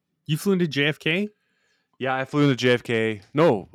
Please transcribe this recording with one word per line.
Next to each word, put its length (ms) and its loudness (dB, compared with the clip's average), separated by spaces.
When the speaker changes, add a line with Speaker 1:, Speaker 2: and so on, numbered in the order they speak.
Speaker 1:
you 140 -2
flew 160 -2
into 140 0
J 180 -2
F 120 -2
K? 300 -2
Speaker 2:
Yeah, 160 -4
I 100 -4
flew 200 0
into 120 2
J 160 2
F 100 2
K. 380 -2
No, 400 2